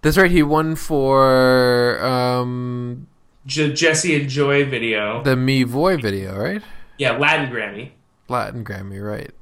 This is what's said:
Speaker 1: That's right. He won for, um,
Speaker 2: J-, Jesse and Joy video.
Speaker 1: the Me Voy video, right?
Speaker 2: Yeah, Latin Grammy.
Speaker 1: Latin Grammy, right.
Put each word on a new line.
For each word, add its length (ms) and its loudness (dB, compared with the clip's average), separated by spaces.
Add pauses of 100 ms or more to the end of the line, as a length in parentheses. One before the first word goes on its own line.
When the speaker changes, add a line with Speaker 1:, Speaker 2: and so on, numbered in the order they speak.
Speaker 1:
That's 160 2
right. 120 6
He 140 4
won 320 2
for, 1300 4
um, 1000 -4 (380)
Speaker 2:
J-, 260 -2
Jesse 480 0
and 100 -4
Joy 360 0
video. 580 -4
Speaker 1:
the 140 2
Me 260 2
Voy 320 0
video, 420 -4
right? 240 -4 (360)
Speaker 2:
Yeah, 200 0
Latin 320 0
Grammy. 420 -10 (360)
Speaker 1:
Latin 380 -6
Grammy, 360 -12
right. 300 -10 (100)